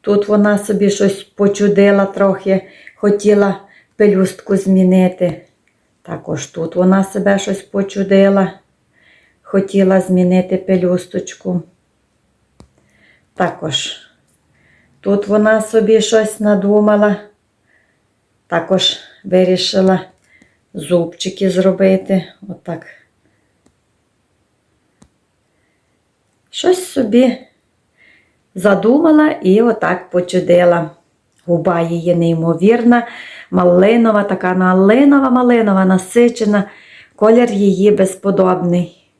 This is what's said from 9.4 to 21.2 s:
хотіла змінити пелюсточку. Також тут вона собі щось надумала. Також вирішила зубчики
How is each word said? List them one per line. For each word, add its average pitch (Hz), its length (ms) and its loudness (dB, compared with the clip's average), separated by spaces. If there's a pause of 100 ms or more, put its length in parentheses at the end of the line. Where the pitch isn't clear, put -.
хотіла 190 580 0
змінити 180 560 0
пелюсточку. 180 1040 -4 (1700)
Також - 600 -8 (1040)
тут 202 280 -4
вона 214 320 0
собі 214 400 0
щось 214 400 -2
надумала. 208 760 0 (1300)
Також 175 500 -2 (280)
вирішила 185 760 0 (760)
зубчики 180 760 -4